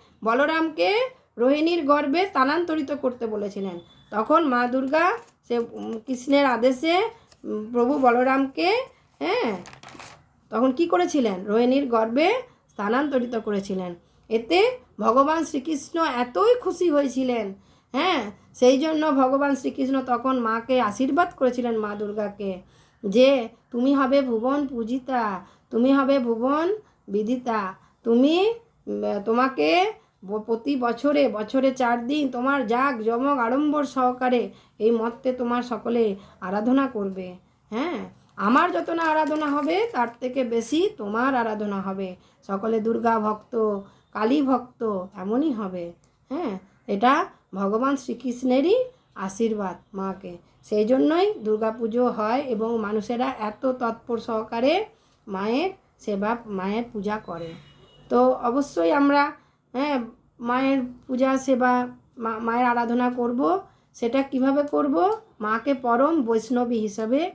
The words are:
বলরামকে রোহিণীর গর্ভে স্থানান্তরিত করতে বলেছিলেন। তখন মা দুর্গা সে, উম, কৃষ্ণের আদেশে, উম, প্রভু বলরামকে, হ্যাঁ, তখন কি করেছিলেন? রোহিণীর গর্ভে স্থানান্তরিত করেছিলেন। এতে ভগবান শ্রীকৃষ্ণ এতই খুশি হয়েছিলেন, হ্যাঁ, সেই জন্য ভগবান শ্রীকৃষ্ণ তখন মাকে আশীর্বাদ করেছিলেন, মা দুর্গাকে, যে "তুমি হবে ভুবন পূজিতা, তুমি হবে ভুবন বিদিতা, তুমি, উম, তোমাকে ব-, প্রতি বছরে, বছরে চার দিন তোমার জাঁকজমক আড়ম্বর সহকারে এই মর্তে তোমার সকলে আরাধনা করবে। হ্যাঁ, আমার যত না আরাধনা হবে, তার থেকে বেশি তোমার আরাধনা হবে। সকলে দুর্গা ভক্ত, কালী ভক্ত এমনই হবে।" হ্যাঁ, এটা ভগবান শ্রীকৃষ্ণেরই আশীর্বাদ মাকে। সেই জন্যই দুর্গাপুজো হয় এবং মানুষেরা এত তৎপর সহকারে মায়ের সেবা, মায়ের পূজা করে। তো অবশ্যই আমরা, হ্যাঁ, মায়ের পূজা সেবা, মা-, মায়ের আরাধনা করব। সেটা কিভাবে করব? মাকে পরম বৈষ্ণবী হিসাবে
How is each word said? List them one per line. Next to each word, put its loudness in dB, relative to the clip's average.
বলরামকে 0
রোহিণীর 2
গর্ভে 2
স্থানান্তরিত 0
করতে -4
বলেছিলেন। -8
তখন 2
মা 0
দুর্গা 0
সে, -2
উম, -8
কৃষ্ণের 2
আদেশে, 2
উম, -6
প্রভু 2
বলরামকে, 2
হ্যাঁ, -2
তখন 2
কি 0
করেছিলেন? 0
রোহিণীর 2
গর্ভে 2
স্থানান্তরিত -2
করেছিলেন। -6
এতে 2
ভগবান 2
শ্রীকৃষ্ণ -4
এতই 2
খুশি 0
হয়েছিলেন, 0
হ্যাঁ, 0
সেই 6
জন্য 2
ভগবান 2
শ্রীকৃষ্ণ -2
তখন 0
মাকে 0
আশীর্বাদ 0
করেছিলেন, 0
মা -4
দুর্গাকে, -6
যে 4
"তুমি 2
হবে 4
ভুবন 0
পূজিতা, -4
তুমি 4
হবে 4
ভুবন 0
বিদিতা, -2
তুমি, 4
উম, -6
তোমাকে 2
ব-, -6
প্রতি -2
বছরে, 2
বছরে 0
চার 0
দিন 0
তোমার -2
জাঁকজমক 0
আড়ম্বর 0
সহকারে 0
এই 4
মর্তে -2
তোমার -4
সকলে -2
আরাধনা 0
করবে। -8
হ্যাঁ, -6
আমার 2
যত -4
না -2
আরাধনা 0
হবে, 0
তার -2
থেকে -2
বেশি 0
তোমার -2
আরাধনা -2
হবে। -6
সকলে -2
দুর্গা 0
ভক্ত, -2
কালী 2
ভক্ত -2
এমনই -2
হবে।" -6
হ্যাঁ, -6
এটা 2
ভগবান 0
শ্রীকৃষ্ণেরই 0
আশীর্বাদ -4
মাকে। -10
সেই 0
জন্যই 4
দুর্গাপুজো 0
হয় 0
এবং -2
মানুষেরা -2
এত -6
তৎপর -4
সহকারে -2
মায়ের -2
সেবা, -2
মায়ের -4
পূজা -4
করে। -12
তো 4
অবশ্যই 0
আমরা, 4
হ্যাঁ, -2
মায়ের 0
পূজা 2
সেবা, 2
মা-, -6
মায়ের 0
আরাধনা 2
করব। 0
সেটা 0
কিভাবে 2
করব? 2
মাকে -2
পরম 2
বৈষ্ণবী 0
হিসাবে 0